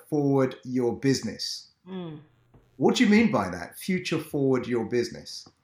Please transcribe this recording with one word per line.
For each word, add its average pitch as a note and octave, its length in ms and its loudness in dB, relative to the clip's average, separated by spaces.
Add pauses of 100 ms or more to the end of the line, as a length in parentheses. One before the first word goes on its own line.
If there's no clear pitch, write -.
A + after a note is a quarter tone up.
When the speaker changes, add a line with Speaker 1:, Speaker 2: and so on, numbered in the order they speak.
Speaker 1:
forward C#3 540 2
your B2 320 0
business. - 720 -2 (180)
Speaker 2:
Mm. F3 320 -12 (580)
Speaker 1:
What F#3 180 2
do C4 80 4
you G3+ 60 6
mean G#3+ 220 6
by G2 180 0
that? F2 280 -10
Future F3+ 420 -4
forward C3 480 0
your A#2 180 -2
business? G#2 640 -6 (160)